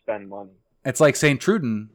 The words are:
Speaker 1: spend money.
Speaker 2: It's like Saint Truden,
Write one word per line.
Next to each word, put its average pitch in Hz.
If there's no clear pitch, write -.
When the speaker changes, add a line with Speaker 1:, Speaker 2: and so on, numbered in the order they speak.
Speaker 1:
spend 101
money. 98
Speaker 2:
It's 131
like 147
Saint 143
Truden, 117